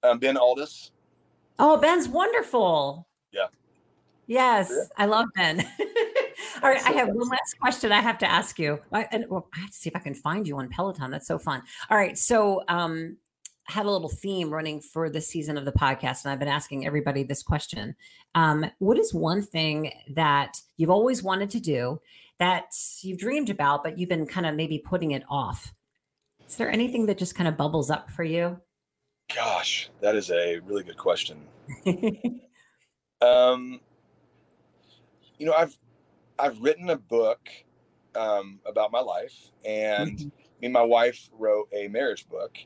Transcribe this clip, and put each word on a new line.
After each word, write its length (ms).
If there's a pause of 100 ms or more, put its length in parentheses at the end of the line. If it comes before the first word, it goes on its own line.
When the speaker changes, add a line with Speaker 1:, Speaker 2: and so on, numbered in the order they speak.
Speaker 1:
Um, 160
Ben 180
Aldis. 540 (680)
Speaker 2:
Oh, 200
Ben's 280
wonderful. 1000 (240)
Speaker 1:
Yeah. 140 (800)
Speaker 2:
Yes, 440
Speaker 1:
Yeah. 140 (140)
Speaker 2:
I 80
love 180 (100)
Ben. 260
<laughs> 60 (960)
All 60
right, 40
I 20
Speaker 1:
That's 140
so 100
Speaker 2:
have 100
one 80
Speaker 1:
awesome. 140
Speaker 2:
last 300
question 320
I 100
have 160
to 120
ask 280
you. 200 (140)
I, 180
and, 200
well, 260
I 40
have 100
to 60
see 120
if 80
I 40
can 140
find 320
you 120
on 100
Peloton. 420
That's 160
so 120
fun. 240 (280)
All 60
right, 220
so, 500
um, 480 (540)
I 20
had 140
a 40
little 200
theme 400
running 300
for 300
this 180
season 300
of 60
the 80
podcast, 520
and 80
I've 60
been 100
asking 380
everybody 360
this 200
question. 540 (380)
Um, 440
what 200
is 160
one 280
thing 500 (180)
that 500 (160)
you've 140
always 320
wanted 280
to 100
do 400 (380)
that 360 (280)
you've 160
dreamed 320
about, 320
but 160
you've 100
been 180
kinda 260
maybe 260
putting 320
it 180
off? 460 (720)
Is 80
there 140
anything 360
that 120
just 180
kinda 160
bubbles 380
up 200
for 140
you? 340 (760)
Speaker 1:
Gosh, 560 (100)
that 160
is 140
a 300
really 220
good 140
question. 500 (380)
Speaker 2:
<laughs> 560 (800)
Speaker 1:
Um, 600 (1600)
you 80
know, 60
I've, 240 (600)
I've 220
written 300
a 60
book, 520 (680)
um, 520
about 260
my 80
life, 340 (300)
and 540
Speaker 2:
Mm-hmm. 100 (320)
Speaker 1:
me 60
and 60
my 100
wife 500
wrote 400
a 160
marriage 400
book 380